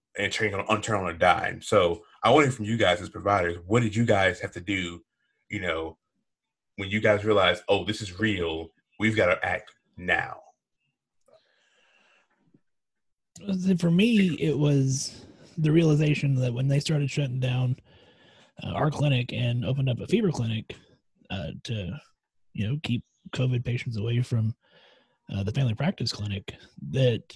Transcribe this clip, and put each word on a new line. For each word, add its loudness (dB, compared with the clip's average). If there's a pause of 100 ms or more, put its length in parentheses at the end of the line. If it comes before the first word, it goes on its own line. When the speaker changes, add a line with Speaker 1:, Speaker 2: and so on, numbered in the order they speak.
(180)
Speaker 1:
and -2
change -2
on, -4
on, 0
turn -2
on -4
a -8
dime. 2
So 2 (200)
I 4
want 6
to 2
hear -2
from -8
you -2
guys 2
as -10
providers. 0 (100)
What 2
did -2
you 2
guys 2
have -8
to -12
do, -6 (460)
you -6
know, -4 (800)
when -6
you -2
guys 2
realized, 2
"Oh, 2
this -6
is -12
real, -2 (280)
we've 2
gotta 4
act -6 (260)
now"? -4 (3500)
Speaker 2:
For 2
me, 4
it 0
was 0 (320)
the 2
realization 4
that 0
when -2
they 2
started 0
shutting -2
down, 0 (880)
uh, -6
our 0
clinic 0
and -2
opened 0
up -2
a -10
fever 2
clinic, -4 (540)
uh, -8 (120)
to, -6 (540)
you -4
know, -4
keep -2 (280)
covid -2
patients -4
away -2
from, -2 (800)
uh, -2
the -4
family 0
practice -4
clinic, -8 (360)
that 2 (140)